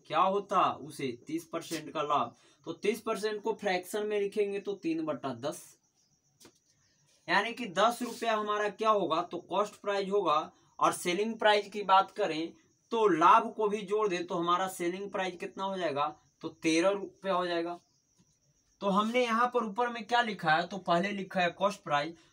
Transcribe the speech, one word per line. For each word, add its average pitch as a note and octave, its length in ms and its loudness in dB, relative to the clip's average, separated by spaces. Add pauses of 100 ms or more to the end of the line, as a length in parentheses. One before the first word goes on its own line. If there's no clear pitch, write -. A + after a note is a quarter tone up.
क्या D3 140 0
होता, F#3+ 420 2 (100)
उसे C#3+ 340 -10 (200)
तीस D#3+ 180 -6
परसेंट D#3 480 -8
का D3+ 100 -4
लाभ। C#3+ 320 0 (320)
तो D#3+ 80 -8
तीस A3 260 -2
परसेंट G#3+ 420 -4
को A3 120 0
फ्रैक्शन G3 520 -2
में G#3 140 0
लिखेंगे G3+ 400 -2
तो G3 140 -6
तीन E3 300 -4
बटा C#3 360 -4
दस, C#3+ 240 -6 (1600)
यानी G3+ 240 2
कि A#3 160 -8
दस G#3 340 2
रुपया A3+ 320 -4
हमारा G#3 360 0
क्या G#3+ 200 0
होगा, E3+ 320 2
तो - 180 -8
कॉस्ट G3 360 -2
प्राइस G3 340 -2
होगा। E3+ 280 2 (400)
और E3 160 4
सेलिंग G#3 420 -2
प्राइस G#3 320 4
की G3+ 160 -8
बात F#3+ 280 6
करें E3 400 -2 (400)
तो A3+ 160 4
लाभ G3+ 460 6
को G#3+ 140 0
भी G#3 140 -2
जोड़ G#3 260 0
दे F3 120 -2
तो F3 140 -8
हमारा F3 340 2
सेलिंग F#3 420 -6
प्राइस F#3 260 -4
कितना G3 280 -10
हो F#3+ 140 -4
जाएगा, D3 280 -2 (360)
तो D#3+ 60 -8
तेरह E3 420 2
रुपया F#3+ 440 -4
हो F3+ 120 0
जाएगा। E3+ 320 -4 (1000)
तो G3+ 80 0
हमने A3 340 4
यहाँ A#3 240 2
पर B3 180 0
ऊपर A#3 240 -2
में A#3 160 -10
क्या A#3+ 180 2
लिखा F#3 300 0
है, E3+ 140 2
तो G3 120 -8
पहले F3+ 320 0
लिखा F#3+ 300 -4
है F3 120 2
कॉस्ट G3 300 0
प्राइस, D3+ 320 -2 (180)